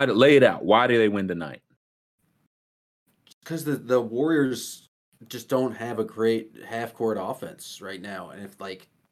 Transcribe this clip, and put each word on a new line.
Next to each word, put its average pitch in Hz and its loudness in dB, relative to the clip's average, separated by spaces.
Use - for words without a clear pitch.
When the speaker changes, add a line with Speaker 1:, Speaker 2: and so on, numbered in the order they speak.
Speaker 1:
Lay 127 6
it 131 8
out. 101 4
Why 110 4
do 123 4
they 110 4
win 101 -2
tonight? 82 -8
Speaker 2:
'Cause 160 -8
the, 143 -2
the 123 2
Warriors 131 -2
just 117 -14
don't 127 0
have 113 -8
a 110 -2
great 113 -2
half-court 113 -4
offense - -12
right 95 -14
now, 92 -12
and 101 -16
if, 98 -20
like, 95 -14